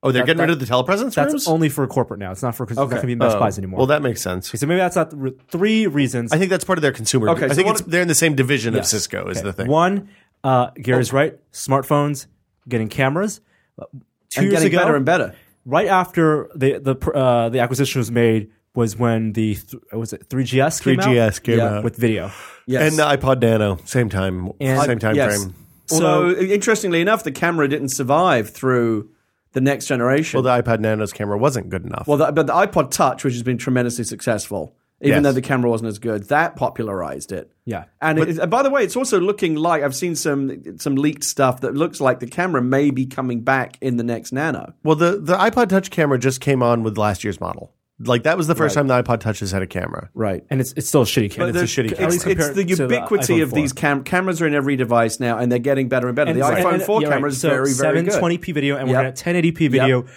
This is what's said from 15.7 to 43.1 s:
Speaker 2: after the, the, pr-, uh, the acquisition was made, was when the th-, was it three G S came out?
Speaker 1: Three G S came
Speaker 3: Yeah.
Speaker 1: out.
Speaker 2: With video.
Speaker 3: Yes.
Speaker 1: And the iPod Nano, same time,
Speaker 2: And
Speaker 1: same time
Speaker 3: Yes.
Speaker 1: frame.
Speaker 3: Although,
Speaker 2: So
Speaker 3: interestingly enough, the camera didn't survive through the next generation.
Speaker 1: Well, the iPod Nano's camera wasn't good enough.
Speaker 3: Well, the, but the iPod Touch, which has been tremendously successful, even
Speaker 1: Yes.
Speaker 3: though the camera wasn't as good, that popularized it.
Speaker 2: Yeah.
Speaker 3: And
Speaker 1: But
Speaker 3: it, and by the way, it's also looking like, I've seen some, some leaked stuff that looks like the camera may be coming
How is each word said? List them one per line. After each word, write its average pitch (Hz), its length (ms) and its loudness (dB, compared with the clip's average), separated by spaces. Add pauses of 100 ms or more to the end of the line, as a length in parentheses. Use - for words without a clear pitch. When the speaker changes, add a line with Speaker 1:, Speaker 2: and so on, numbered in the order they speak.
Speaker 2:
after 170 680 2
the, 135 260 0
the, 135 160 0
pr-, - 200 -2
uh, 123 320 4
the 123 120 0
acquisition 127 400 0
was 113 100 -2
made, 113 400 2 (240)
was 110 240 -2
when 113 340 0
the 110 220 0
th-, - 360 -14
was 110 220 -8
it - 160 -16
three 131 160 -2
G 127 160 2
S 160 220 0
came 131 180 2
out? - 40 0
Speaker 1:
Three 127 100 4
G 120 40 6
S 110 200 4
came 117 200 2
Speaker 3:
Yeah. 107 180 2
Speaker 1:
out. 107 80 -4
Speaker 2:
With 117 120 -4
video. 110 340 0 (360)
Speaker 3:
Yes. 131 240 2
Speaker 1:
And 156 80 -2
the 156 60 4
iPod 131 360 2
Nano, 107 460 2
same 120 240 0
time, 95 400 -2 (100)
Speaker 2:
And 131 220 0
Speaker 1:
same 131 160 0
time 110 180 0
Speaker 3:
Yes. 123 260 2
Speaker 1:
frame. 92 120 -10 (380)
Speaker 3:
Although, 170 420 2
Speaker 2:
So 180 60 -4
Speaker 3:
interestingly 196 600 0
enough, 208 240 0
the 156 80 -4
camera 165 360 0
didn't 139 200 -4
survive 139 640 2
through 117 580 0 (440)
the 131 80 -2
next 135 260 0
generation. 139 560 0
Speaker 1:
Well, 123 140 2
the 120 60 2
iPod 113 180 0
Nano's 107 320 0
camera 101 260 -4
wasn't 120 300 0
good 87 160 -6
enough. - 240 -8
Speaker 3:
Well, 147 100 4
the, 151 140 2
but 147 160 2
the - 40 -2
iPod 175 380 0
Touch, 131 320 0
which 131 120 0
has 120 100 -8
been 123 140 0
tremendously 123 440 -2
successful, 104 720 -6 (260)
even 143 220 4
Speaker 1:
Yes. - 0 -
Speaker 3:
though 143 100 4
the 131 100 0
camera 123 280 0
wasn't 113 200 -2
as 101 100 -10
good, 107 240 -4
that 156 320 0
popularized 92 760 -6
it. 95 220 -10 (120)
Speaker 2:
Yeah. 95 200 -8 (160)
Speaker 3:
And 156 180 2
Speaker 1:
But 160 120 2
Speaker 3:
it, 160 80 -2
and 165 120 -2
by 247 140 2
the 269 60 2
way, 277 120 2
it's 190 140 -2
also 240 240 0
looking 190 340 0
like, 156 300 0
I've 135 100 -2
seen 175 220 -4
some, 139 640 -4
some 143 160 -2
leaked 147 260 -2
stuff 131 380 0
that 127 140 -4
looks 160 260 -2
like 127 180 2
the 123 80 -10
camera 170 360 -2
may 135 280 2
be 131 160 -2
coming 123 360 -6